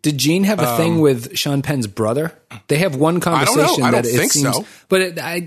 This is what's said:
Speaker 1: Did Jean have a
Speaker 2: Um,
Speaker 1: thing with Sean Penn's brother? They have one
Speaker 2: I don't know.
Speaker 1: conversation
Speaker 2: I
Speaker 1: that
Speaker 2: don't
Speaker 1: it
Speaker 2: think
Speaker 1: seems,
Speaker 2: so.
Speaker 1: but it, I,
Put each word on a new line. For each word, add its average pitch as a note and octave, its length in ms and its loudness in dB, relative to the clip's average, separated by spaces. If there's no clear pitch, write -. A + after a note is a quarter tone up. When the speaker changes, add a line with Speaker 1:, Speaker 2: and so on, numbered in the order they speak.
Speaker 1:
Did D3+ 160 -2
Jean E3 260 2
have G3+ 160 0
a B2 120 0
Speaker 2:
Um, A#2+ 40 -2
Speaker 1:
thing E3 240 2
with C3 360 0
Sean C#3 260 -2
Penn's C#3 240 -2
brother? A2+ 520 -4
They D3 100 2
have F3 160 0
one D#3 220 2
Speaker 2:
I - 40 -2
don't E3+ 360 2
know. - 80 4
Speaker 1:
conversation D#4+ 200 0
Speaker 2:
I B2 80 2
Speaker 1:
that A#2+ 120 2
Speaker 2:
don't A#2 100 0
Speaker 1:
it B2+ 40 2
Speaker 2:
think G#3 140 0
Speaker 1:
seems, C3 240 0
Speaker 2:
so. G3+ 100 -6
Speaker 1:
but F#3+ 120 2
it, F3 180 -4
I, E3 280 -6